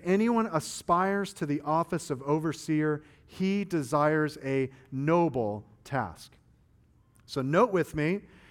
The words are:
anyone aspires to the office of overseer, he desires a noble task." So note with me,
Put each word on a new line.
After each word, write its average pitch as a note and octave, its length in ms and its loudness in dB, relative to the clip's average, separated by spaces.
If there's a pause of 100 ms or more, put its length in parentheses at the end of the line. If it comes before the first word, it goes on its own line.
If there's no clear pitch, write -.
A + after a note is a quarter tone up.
anyone A3 480 2
aspires F#3+ 840 0
to E3 120 -4
the C#3+ 160 0
office E3 460 -2
of C3+ 140 -6
overseer, D3+ 800 0 (240)
he G3 380 0
desires D3+ 800 0
a C3+ 260 0 (220)
noble C3+ 720 0 (180)
task." A2 540 -8 (920)
So C#3 160 -4
note F3+ 300 4
with E3 240 0
me, E3 260 0 (280)